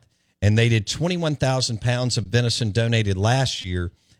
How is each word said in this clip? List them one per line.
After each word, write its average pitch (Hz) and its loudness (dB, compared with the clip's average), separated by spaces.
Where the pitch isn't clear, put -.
And 107 4
they 117 4
did 113 2
twenty-one 165 -2
thousand 131 -2
pounds 123 0
of 101 -4
venison 117 0
donated 113 0
last 120 0
year 90 -4